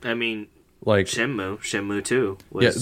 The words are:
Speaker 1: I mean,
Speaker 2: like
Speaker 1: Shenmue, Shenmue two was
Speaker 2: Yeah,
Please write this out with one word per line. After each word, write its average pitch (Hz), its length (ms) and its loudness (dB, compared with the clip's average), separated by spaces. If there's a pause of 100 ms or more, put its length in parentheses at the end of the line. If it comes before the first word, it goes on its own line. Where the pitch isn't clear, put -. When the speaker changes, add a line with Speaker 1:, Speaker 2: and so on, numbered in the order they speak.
Speaker 1:
I 117 100 -2
mean, 113 320 -2 (400)
Speaker 2:
like 104 200 4
Speaker 1:
Shenmue, 104 520 -2
Shenmue 101 440 -2
two 107 360 0 (120)
was 110 140 2
Speaker 2:
Yeah, 120 60 6 (120)